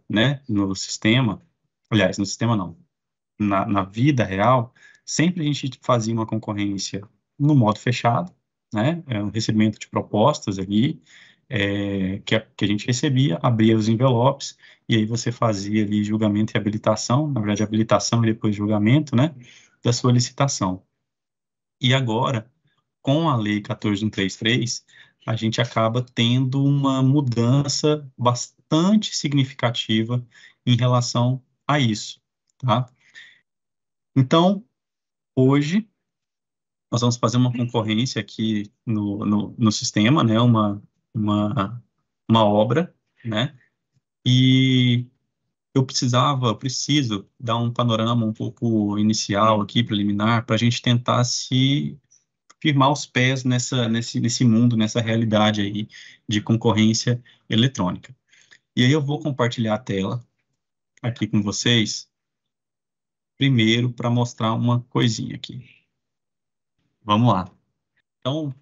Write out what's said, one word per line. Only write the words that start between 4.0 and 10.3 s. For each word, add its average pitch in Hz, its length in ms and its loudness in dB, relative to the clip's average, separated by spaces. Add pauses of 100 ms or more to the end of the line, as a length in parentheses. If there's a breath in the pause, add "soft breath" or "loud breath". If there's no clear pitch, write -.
real, 110 500 0 (320 soft breath)
sempre 175 380 0
a - 20 -2
gente 143 380 -4
fazia 113 320 0
uma 113 120 -2
concorrência 101 760 -6 (360)
no 147 160 2
modo 110 240 4
fechado, 123 540 -2 (400)
né, 151 360 -2
é 110 120 -4
um 104 100 -4
recebimento 107 480 0
de - 100 -16
propostas 107 720 -2